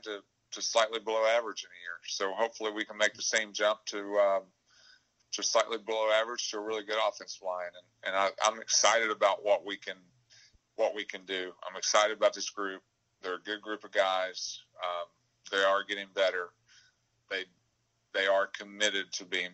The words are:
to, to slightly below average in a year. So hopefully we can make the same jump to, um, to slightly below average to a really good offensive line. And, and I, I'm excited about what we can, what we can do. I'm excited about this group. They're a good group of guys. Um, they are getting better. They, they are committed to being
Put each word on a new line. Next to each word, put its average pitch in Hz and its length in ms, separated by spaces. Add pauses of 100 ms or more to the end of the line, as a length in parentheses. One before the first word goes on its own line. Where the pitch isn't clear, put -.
to, 107 160 (320)
to 104 100
slightly 113 380
below 110 260
average 113 400
in - 40
a 87 140
year. 87 240
So 98 260
hopefully 107 380
we 107 140
can 107 120
make 104 160
the 110 80
same 107 300
jump 104 360
to, 107 120 (180)
um, 98 260 (880)
to 101 100
slightly 113 340
below 110 320
average 113 420
to 110 60
a 104 40
really 110 220
good 107 220
offensive - 360
line. 90 340
And, - 380
and - 20
I, 98 140 (160)
I'm 110 160
excited 110 500
about 98 320
what 101 220
we 101 100
can, 95 220 (800)
what 110 180
we 104 80
can 95 220
do. 92 260 (180)
I'm 92 60
excited 107 400
about 104 180
this 98 160
group. 98 320 (400)
They're 90 140
a 85 60
good 104 200
group 104 220
of 101 80
guys. 92 720 (200)
Um, 87 260 (440)
they 98 120
are 98 200
getting 101 300
better. 92 360 (800)
They, 95 140 (720)
they 98 140
are 98 200
committed 101 680
to 101 120
being 90 280